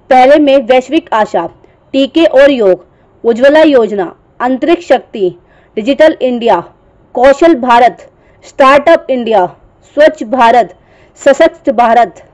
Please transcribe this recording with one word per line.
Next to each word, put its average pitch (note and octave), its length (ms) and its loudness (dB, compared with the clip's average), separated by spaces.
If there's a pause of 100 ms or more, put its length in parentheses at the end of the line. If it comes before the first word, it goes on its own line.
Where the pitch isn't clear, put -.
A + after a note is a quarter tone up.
(100)
पहले C4 280 4
में C#4 240 0
वैश्विक B3+ 520 -2
आशा, G#3 320 -4 (480)
टीके C#4 320 -2
और C#4 240 2
योग, G3+ 340 -2 (400)
उज्ज्वला B3+ 380 2
योजना, A3 420 0 (360)
अंतरिक्ष C4 460 -4
शक्ति, G3 480 -4 (420)
डिजिटल C#4 460 0
इंडिया, A#3 360 -2 (560)
कौशल C#4 420 2
भारत, A#3+ 500 0 (380)
स्टार्टअप C#4+ 640 0
इंडिया, A3 360 -2 (500)
स्वच्छ D4+ 280 0
भारत, A#3 520 0 (440)
सशक्त D4 520 0
भारत, A3+ 500 -2 (120)